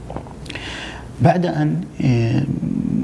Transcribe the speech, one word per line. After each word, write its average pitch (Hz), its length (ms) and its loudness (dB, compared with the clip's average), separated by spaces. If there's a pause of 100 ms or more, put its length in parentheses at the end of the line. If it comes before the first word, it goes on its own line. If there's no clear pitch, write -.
(1200)
بعد 175 240 6
أن، 151 300 2 (280)
آه، 120 380 4 (600)